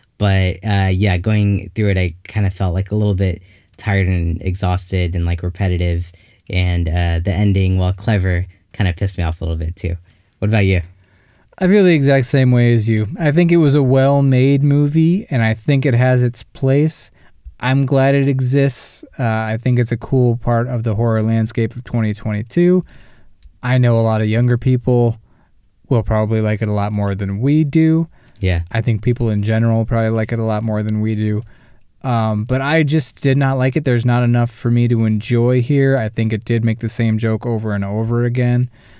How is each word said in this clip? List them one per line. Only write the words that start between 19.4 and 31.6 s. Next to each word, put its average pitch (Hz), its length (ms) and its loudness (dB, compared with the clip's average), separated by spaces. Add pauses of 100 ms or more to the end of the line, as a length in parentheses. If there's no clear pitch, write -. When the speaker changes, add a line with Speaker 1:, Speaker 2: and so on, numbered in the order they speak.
Speaker 2:
think 123 200 0
it's 117 100 -2
a 120 60 -2
cool 123 400 0
part 117 320 -2
of 120 160 -4
the 113 100 -2
horror 113 260 0
landscape 113 540 -2
of 123 80 -12
twenty 110 320 -2
twenty-two. 170 720 0 (760)
I 123 160 0
know 123 220 4
a 113 40 2
lot 110 200 2
of 110 60 0
younger 120 280 2
people 123 600 0 (720)
will 117 160 0
probably 110 360 0
like 107 220 -2
it 110 60 -2
a 104 40 -2
lot 104 200 -2
more 101 240 -2
than 98 240 -4
we 147 240 2
do. 160 420 2 (320)
Speaker 1:
Yeah. 90 320 0
Speaker 2:
I 113 100 -4
think 113 220 -2
people 120 260 0
in 104 140 -2
general 113 420 0
probably 113 260 -2
like 110 200 -2
it 117 80 -4
a 113 60 -4
lot 107 180 -4
more 107 220 -4
than 107 160 -2
we 110 160 -2
do. 107 260 -2 (600)